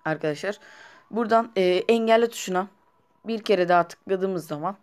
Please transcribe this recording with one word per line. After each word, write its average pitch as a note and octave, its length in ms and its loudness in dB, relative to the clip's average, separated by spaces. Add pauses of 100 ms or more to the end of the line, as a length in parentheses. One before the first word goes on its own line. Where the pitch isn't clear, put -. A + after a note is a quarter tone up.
Arkadaşlar, D#3 540 -6 (520)
buradan, A3+ 460 0
e, F#3+ 60 2
engelle A3+ 640 2
tuşuna F#3+ 400 -4 (560)
bir G#3+ 180 -6
kere F3+ 260 2
daha F3 200 4
tıkladığımız F#3 580 -4
zaman D#3 360 -6